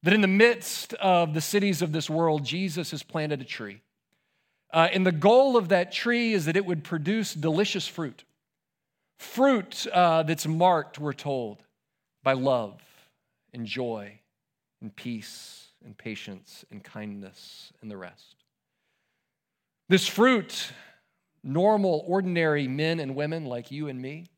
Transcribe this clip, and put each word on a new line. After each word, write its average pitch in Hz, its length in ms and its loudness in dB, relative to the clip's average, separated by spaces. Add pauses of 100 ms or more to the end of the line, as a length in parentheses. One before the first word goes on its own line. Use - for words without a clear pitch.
That 180 120 4
in 214 60 4
the 202 60 4
midst 202 680 2
of 175 380 2
the 160 80 -2
cities 196 400 0
of 165 120 -2
this 156 180 -4
world, 156 340 0
Jesus 165 460 -6
has 151 120 -10
planted 151 380 -6
a 127 40 -12
tree. 107 380 -14 (880)
Uh, 165 200 6
and 185 140 2
the 185 60 4
goal 240 440 6
of 196 120 2
that 185 240 2
tree 233 400 0
is 175 140 0
that 160 100 0
it 196 100 0
would 170 160 -4
produce 185 520 -4
delicious 160 520 -2
fruit. - 380 -10 (960)
Fruit, 247 760 0
uh, 170 300 4
that's 156 240 -2
marked, 160 520 2
we're 151 140 -6
told, 127 500 -6 (600)
by 135 100 2
love 127 480 0 (720)
and 117 140 -10
joy 104 520 -8 (600)
and 107 160 -16
peace - 680 -12 (180)
and 107 140 -20
patience - 720 -16
and 101 120 -18
kindness 101 880 -16 (120)
and 113 80 -14
the 101 80 -14
rest. - 380 -20 (1500)
This 185 180 4
fruit, 233 640 2 (720)
normal, 180 640 2
ordinary 170 600 0
men 156 320 -2
and 135 160 -6
women 151 300 -4
like 123 260 -10
you 147 180 -8
and 131 120 -10
me 156 380 -14